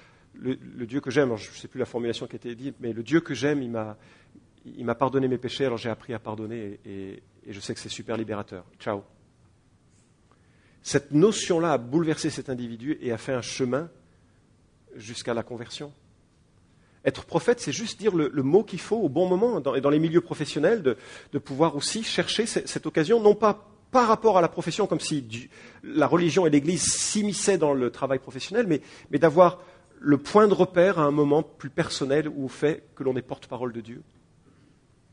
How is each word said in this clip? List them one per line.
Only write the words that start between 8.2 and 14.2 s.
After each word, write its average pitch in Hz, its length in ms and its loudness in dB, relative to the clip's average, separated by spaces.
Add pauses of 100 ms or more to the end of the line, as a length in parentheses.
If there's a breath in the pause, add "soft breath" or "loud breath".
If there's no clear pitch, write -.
Ciao. » 101 240 -6 (1800 soft breath)
Cette - 280 -2
notion-là 170 600 2
a 135 40 4
bouleversé 151 540 -2
cet 135 180 -8
individu 123 520 -6
et 127 100 -4
a 113 60 -4
fait 135 160 -6
un 120 100 -4
chemin 135 460 -2 (1080 soft breath)